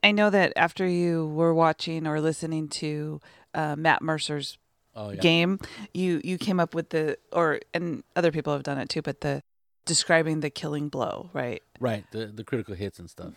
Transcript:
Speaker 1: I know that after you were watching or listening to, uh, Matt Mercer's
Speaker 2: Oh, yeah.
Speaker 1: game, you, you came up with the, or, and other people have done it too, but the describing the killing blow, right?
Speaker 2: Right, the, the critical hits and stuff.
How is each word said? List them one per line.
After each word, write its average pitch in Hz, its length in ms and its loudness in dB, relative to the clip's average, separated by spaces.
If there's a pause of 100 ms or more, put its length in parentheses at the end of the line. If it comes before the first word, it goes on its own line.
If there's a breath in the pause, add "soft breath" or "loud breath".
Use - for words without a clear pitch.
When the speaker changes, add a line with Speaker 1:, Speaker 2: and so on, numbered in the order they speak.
Speaker 1:
I 208 80 6
know 208 180 6
that 190 240 6
after 180 320 2
you 175 400 2
were 160 260 2
watching 160 540 2
or 151 140 0
listening 160 480 -2
to, 151 520 -6 (340 soft breath)
uh, 151 200 -2
Matt 156 280 4
Mercer's 151 540 -4 (420)
Speaker 2:
Oh, 104 120 -8
yeah. 98 100 -8
Speaker 1:
game, 170 400 4 (320 loud breath)
you, 175 320 0
you 180 140 -4
came 185 200 0
up 170 160 0
with 165 140 -4
the, 156 300 -2 (120)
or, 160 300 2 (140)
and 170 280 -4 (140)
other 170 160 4
people 151 220 -2
have 139 80 -2
done 139 160 -4
it 117 100 -6
too, 156 140 -4
but - 180 -6
the 143 220 -2 (420)
describing 160 560 2
the 147 80 -2
killing 147 400 -4
blow, 139 460 -4
right? 120 280 -4 (160)
Speaker 2:
Right, 110 340 -2
the, 110 160 -8
the 107 140 -12
critical 107 320 -4
hits 95 240 -6
and 85 120 -16
stuff. 85 260 -14